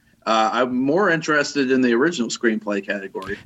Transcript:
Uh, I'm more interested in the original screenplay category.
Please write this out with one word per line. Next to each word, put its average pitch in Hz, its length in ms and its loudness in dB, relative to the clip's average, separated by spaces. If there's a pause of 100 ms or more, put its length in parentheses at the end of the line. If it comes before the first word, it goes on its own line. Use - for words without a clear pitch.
(260)
Uh, 110 260 2
I'm 123 240 0
more 147 320 2
interested 147 600 0
in 131 100 2
the 120 140 4
original 123 340 0
screenplay 107 560 -2
category. 98 600 -8